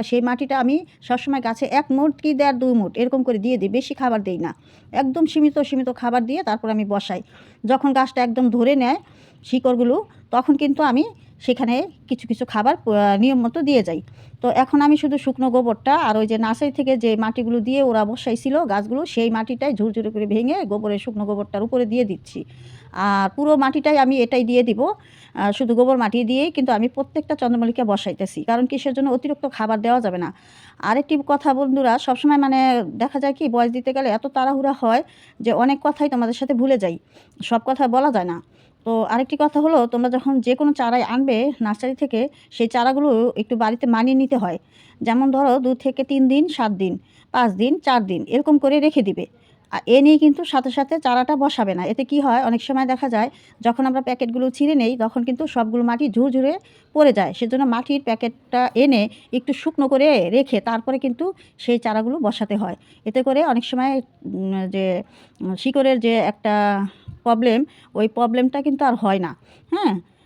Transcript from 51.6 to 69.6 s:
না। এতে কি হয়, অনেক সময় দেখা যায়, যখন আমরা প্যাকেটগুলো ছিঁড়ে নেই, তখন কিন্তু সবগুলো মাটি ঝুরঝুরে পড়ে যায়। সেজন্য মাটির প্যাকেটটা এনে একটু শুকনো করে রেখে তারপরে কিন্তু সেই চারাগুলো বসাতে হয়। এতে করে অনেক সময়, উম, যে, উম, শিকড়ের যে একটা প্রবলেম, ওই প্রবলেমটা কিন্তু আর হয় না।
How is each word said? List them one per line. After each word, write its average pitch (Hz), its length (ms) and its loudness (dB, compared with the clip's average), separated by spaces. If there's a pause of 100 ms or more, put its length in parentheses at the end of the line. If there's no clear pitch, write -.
না। 180 100 -4
এতে 226 180 -2
কি 285 160 0
হয়, 262 260 2
অনেক 233 160 0
সময় 262 240 -2
দেখা 254 240 -2
যায়, 233 200 0 (320)
যখন 233 240 0
আমরা 262 160 0
প্যাকেটগুলো 254 480 -2
ছিঁড়ে 285 260 0
নেই, 247 220 2
তখন 226 260 -2
কিন্তু 262 240 -4
সবগুলো 233 360 -2
মাটি 240 260 0
ঝুরঝুরে 262 500 0 (340)
পড়ে 294 200 6
যায়। 185 200 0
সেজন্য 247 300 -2
মাটির 247 380 -2
প্যাকেটটা 240 720 -2
এনে 233 340 4 (240)
একটু 254 200 -2
শুকনো 285 340 -2
করে 269 420 4
রেখে 247 320 2
তারপরে 233 380 -4
কিন্তু 277 340 -4 (240)
সেই 240 220 -2
চারাগুলো 226 400 -2
বসাতে 214 360 -2
হয়। 185 200 -4 (300)
এতে 247 180 -2
করে 269 220 2
অনেক 240 200 0
সময়, 262 360 -2 (240)
উম, 190 440 -4
যে, 190 340 -2 (380)
উম, 185 140 -6
শিকড়ের 262 440 0
যে 226 140 0
একটা 208 720 0 (380)
প্রবলেম, 233 400 2 (300)
ওই 214 140 0
প্রবলেমটা 247 540 0
কিন্তু 285 240 0
আর 247 100 2
হয় 196 240 0
না। 165 160 -6 (340)